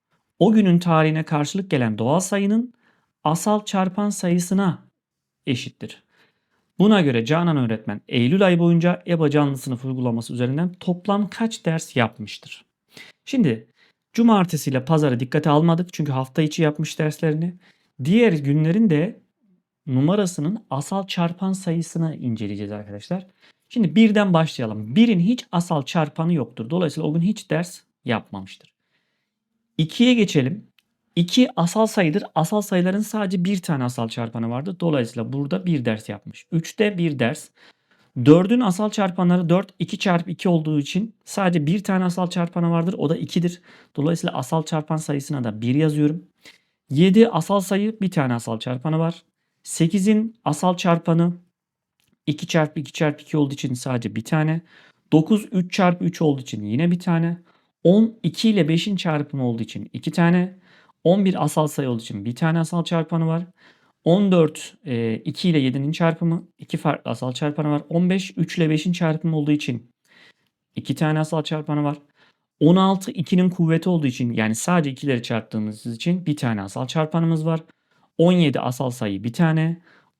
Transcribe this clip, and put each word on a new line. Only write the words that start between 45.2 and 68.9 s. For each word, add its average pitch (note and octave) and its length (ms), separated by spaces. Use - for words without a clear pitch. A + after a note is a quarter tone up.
da G#2+ 180
bir B2 120
yazıyorum. D3+ 500
Yedi F#3+ 380
asal G3 320
sayı, G3+ 400
bir F#3 100
tane C3 240
asal A2+ 240
çarpanı B2 400
var. E3 240
Sekizin G#3 840
asal F3 320
çarpanı E3+ 560
iki D3 200
çarpı D#3 340
iki C#3 120
çarpı D3+ 300
iki - 140
olduğu C#3 180
için C3 200
sadece A#2+ 420
bir A2 80
tane. D#3 360
Dokuz D#3+ 400
üç F3+ 200
çarpı F3+ 320
üç E3+ 180
olduğu C#3 200
için G#2+ 220
yine C3+ 260
bir F3 80
tane. E3+ 400
On G#3+ 380
iki A3 280
ile F3 180
beşin E3+ 280
çarpımı C#3+ 500
olduğu A#2 160
için G#2 300
iki C3+ 180
tane. F3+ 520
On F#3+ 200
bir F3 200
asal D3+ 220
sayı C#3 240
olduğu A2+ 120
için G2+ 220
bir B2 100
tane E3 240
asal E3 260
çarpanı E3 420
var. E3 160
On F#3 280
dört, - 440
e, A#2 280
iki - 340
ile D#3 100
yedinin C3+ 340
çarpımı, E3 560
iki - 180
farklı - 340
asal B2+ 220
çarpanı D3 380
var. D3 180
On F3+ 220
beş, F#3+ 260
üç E3 220
ile D#3+ 120
beşin D#3 220